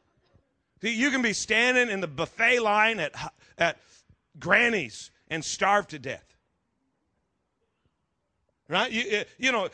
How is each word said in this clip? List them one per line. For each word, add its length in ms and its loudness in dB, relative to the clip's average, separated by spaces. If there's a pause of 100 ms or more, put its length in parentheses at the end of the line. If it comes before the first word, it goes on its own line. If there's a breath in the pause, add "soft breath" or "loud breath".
(800)
See, 140 -2
you 160 2
can 120 0
be 100 2
standing 560 2
in 120 -2
the 60 -4
buffet 540 0
line 400 2
at, 160 -4 (420 soft breath)
at 200 0 (600 soft breath)
Granny's 720 0 (160)
and 180 -6
starve 440 0
to 100 -14
death. 260 -12 (2500)
Right? 240 0
You, 320 -2 (120)
you 140 0
know, 240 0